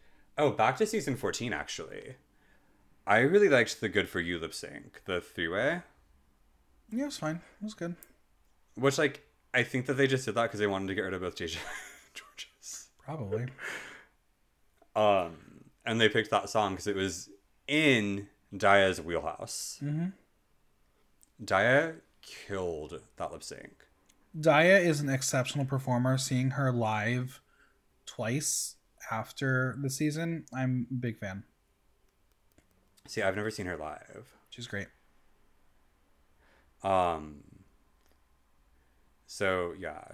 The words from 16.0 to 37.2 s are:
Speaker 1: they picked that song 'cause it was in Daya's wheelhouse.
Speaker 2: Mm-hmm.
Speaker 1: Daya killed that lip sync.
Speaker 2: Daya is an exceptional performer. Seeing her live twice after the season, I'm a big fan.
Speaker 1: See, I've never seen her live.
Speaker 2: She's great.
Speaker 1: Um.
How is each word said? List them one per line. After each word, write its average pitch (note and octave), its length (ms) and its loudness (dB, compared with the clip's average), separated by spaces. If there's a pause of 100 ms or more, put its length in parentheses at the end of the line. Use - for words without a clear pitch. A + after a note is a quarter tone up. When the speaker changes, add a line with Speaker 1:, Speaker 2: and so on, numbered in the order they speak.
Speaker 1:
they A2 80 8
picked A2 220 2
that G2+ 180 2
song G#2 280 0
'cause F2 100 -10
it G2+ 100 -2
was F#2+ 320 -2 (380)
in A2+ 640 2 (260)
Daya's G2 480 6
wheelhouse. - 800 -6
Speaker 2:
Mm-hmm. D3+ 240 -2 (1400)
Speaker 1:
Daya B2+ 520 4 (260)
killed E2+ 800 -8 (140)
that - 160 -8
lip D#2+ 100 -14
sync. - 440 -18 (520)
Speaker 2:
Daya D#3+ 420 8
is E3 200 2
an D3 100 -2
exceptional C3+ 560 0
performer. C3 500 2
Seeing C3 340 0
her C3 220 0
live A#2 680 0 (640)
twice - 720 -4 (340)
after B2+ 720 -2
the C#3 100 -2
season, D3+ 600 -2
I'm B2+ 380 -2
a C3+ 40 -4
big A#2+ 240 -4
fan. G2 240 -8 (1700)
Speaker 1:
See, A2 140 -4
I've F#2+ 120 0
never G#2 160 -4
seen B2 160 -8
her F2+ 100 -6
live. D2+ 560 -14 (180)
Speaker 2:
She's A#2+ 180 -14
great. G2+ 200 -10 (1900)
Speaker 1:
Um. E2 600 0 (1800)